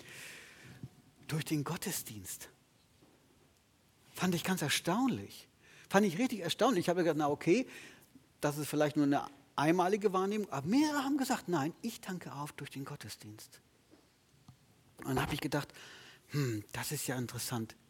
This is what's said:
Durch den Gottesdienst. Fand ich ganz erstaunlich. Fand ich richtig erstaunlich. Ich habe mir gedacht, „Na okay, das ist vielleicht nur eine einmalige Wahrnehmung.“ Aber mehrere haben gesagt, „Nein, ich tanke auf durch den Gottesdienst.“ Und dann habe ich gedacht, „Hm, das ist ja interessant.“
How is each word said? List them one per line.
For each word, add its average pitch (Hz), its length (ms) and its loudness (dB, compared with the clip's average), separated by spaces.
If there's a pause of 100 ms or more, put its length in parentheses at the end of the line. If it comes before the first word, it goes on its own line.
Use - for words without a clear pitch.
(1300)
Durch 156 180 -4
den 147 180 0
Gottesdienst. - 840 -8 (1600)
Fand 185 240 0
ich 156 80 -2
ganz 185 180 0
erstaunlich. 170 880 0 (400)
Fand 202 180 8
ich 165 120 0
richtig 226 240 0
erstaunlich. 175 440 4
Ich - 40 0
habe 175 100 4
mir 165 60 4
gedacht, 156 140 2
„Na 151 100 2
okay, 175 360 4 (760)
das 147 160 0
ist 147 100 -4
vielleicht 151 300 2
nur 147 80 6
eine 143 200 2 (300)
einmalige 185 560 4
Wahrnehmung.“ 196 380 0
Aber 135 180 -4
mehrere 285 380 4
haben 285 120 0
gesagt, 262 300 0
„Nein, 170 340 0
ich - 200 -8
tanke - 320 -10
auf 147 180 -8
durch - 200 -12
den 135 120 -8
Gottesdienst.“ 110 760 -14 (1400)
Und - 100 -10
dann 131 140 0
habe 147 120 -2
ich 143 60 -4
gedacht, 143 340 -2 (580)
„Hm, 120 420 -2
das 120 180 -6
ist 147 160 -6
ja 127 100 -2
interessant.“ 117 600 -4 (120)